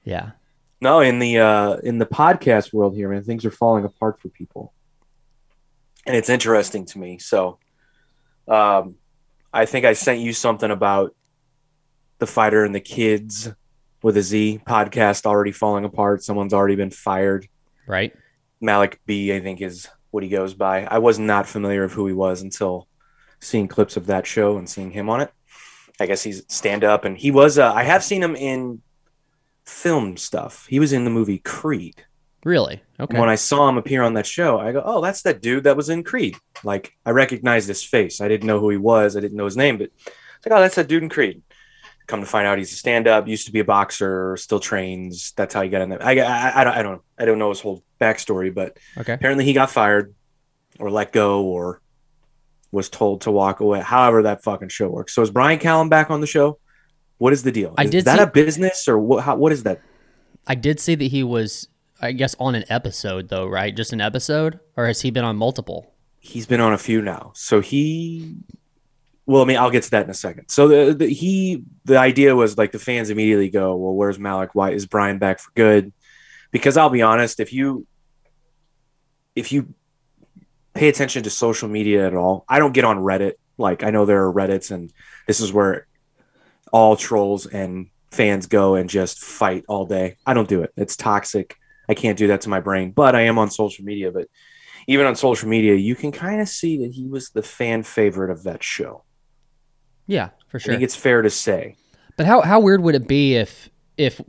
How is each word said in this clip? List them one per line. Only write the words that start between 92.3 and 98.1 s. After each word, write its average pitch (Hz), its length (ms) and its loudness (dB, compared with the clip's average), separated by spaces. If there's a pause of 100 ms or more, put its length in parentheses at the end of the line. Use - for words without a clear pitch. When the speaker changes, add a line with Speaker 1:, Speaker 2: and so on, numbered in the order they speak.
Speaker 2:
to 110 80 -10
my 95 100 -2
brain, 95 320 -4
but 131 240 4
I 117 60 4
am 113 160 2
on 107 120 2
social 101 360 -6
media. 101 260 -6
But 87 160 -6 (600)
even 139 180 2
on 120 100 2
social 117 320 0
media, 107 280 4
you 104 200 0
can 147 160 -8
kinda 208 340 -6
see 165 340 -6
that 123 140 -6
he 131 140 -12
was 135 220 -10
the 107 140 -6
fan 113 400 -4
favorite 95 480 -2